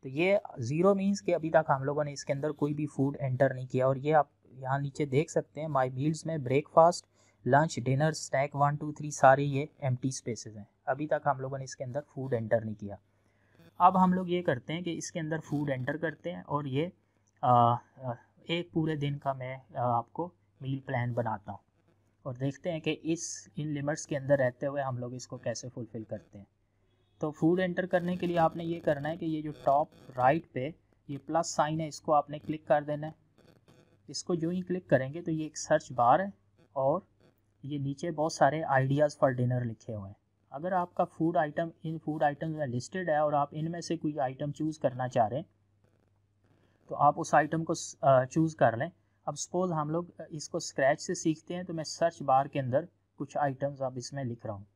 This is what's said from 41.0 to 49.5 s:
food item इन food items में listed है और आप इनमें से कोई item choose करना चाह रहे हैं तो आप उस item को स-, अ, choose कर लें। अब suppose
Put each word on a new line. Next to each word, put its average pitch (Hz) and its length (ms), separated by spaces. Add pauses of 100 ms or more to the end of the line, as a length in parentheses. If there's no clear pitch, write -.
food 170 300
item 165 340 (140)
इन 160 140
food 151 240
items 151 340
में 151 100
listed 143 440
है 151 100
और 147 140
आप 143 200
इनमें 165 260
से 165 160
कोई 156 220
item 143 340
choose 156 280
करना 127 280
चाह 123 180
रहे 120 120
हैं 165 100 (1400)
तो 156 60
आप 147 220
उस 160 160
item 160 300
को 165 100
स-, - 220
अ, 135 280
choose 160 320
कर 117 220
लें। 170 120 (360)
अब 151 100
suppose 180 360